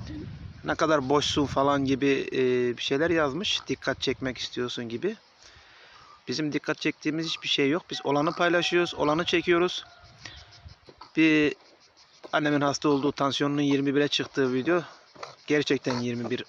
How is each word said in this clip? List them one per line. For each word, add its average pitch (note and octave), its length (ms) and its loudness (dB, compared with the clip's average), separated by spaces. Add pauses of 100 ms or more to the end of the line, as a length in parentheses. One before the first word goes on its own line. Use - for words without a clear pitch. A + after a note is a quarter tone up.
(640)
Ne D3+ 100 -2
kadar D3+ 340 2
boşsun D3 360 2
falan C#3 400 2
gibi, C3+ 480 2
e, B2 440 2
bir - 40 -8
şeyler D3 280 0
yazmış. E3 580 0
Dikkat C3+ 340 -4
çekmek B2+ 360 -4
istiyorsun B2 520 -6
gibi. E3+ 260 -6 (1120)
Bizim C#3+ 260 -2
dikkat D3+ 280 -4
çektiğimiz D#3 440 -4
hiçbir D#3+ 220 -8
şey C#3+ 220 2
yok. E3 200 0
Biz - 160 -10
olanı D3 260 2
paylaşıyoruz, F3 600 2
olanı D3+ 320 0
çekiyoruz. F3 580 2 (1300)
Bir D#3 380 4 (760)
Annemin D3 300 2
hasta C#3+ 280 0
olduğu, C#3+ 220 2
tansiyonunun C#3+ 500 0
yirmi C#3 340 2
bire C#3+ 120 2
çıktığı C3 460 -2
video. D#3 280 0 (680)
Gerçekten C3+ 520 0
yirmi A#2+ 300 -4
bir A#2+ 200 -4